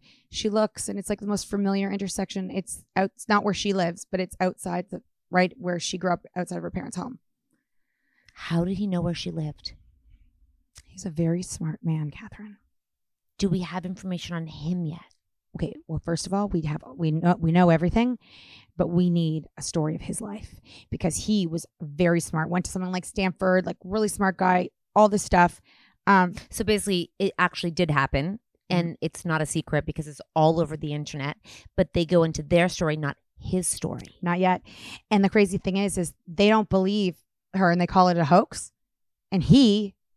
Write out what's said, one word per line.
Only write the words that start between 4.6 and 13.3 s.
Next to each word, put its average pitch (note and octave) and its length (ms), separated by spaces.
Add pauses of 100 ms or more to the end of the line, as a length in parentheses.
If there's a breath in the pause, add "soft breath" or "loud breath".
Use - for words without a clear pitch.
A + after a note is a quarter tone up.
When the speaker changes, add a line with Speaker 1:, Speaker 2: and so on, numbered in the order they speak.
Speaker 1:
the, F3 100 (300)
right F3+ 260
where F3 220
she - 180
grew F3+ 160
up, E3+ 120 (100)
outside F3 220
of E3+ 60
her F3 80
parents' - 260
home. - 220 (1120)
Speaker 2:
How E3+ 300
did F#3 140
he G3+ 100
know F3+ 140
where E3+ 120
she F3 180
lived? D#3 420 (1120)
Speaker 1:
He's - 200
a F#3+ 40
very E3 340
smart - 400
man, D#3 280
Catherine. D4+ 460 (800)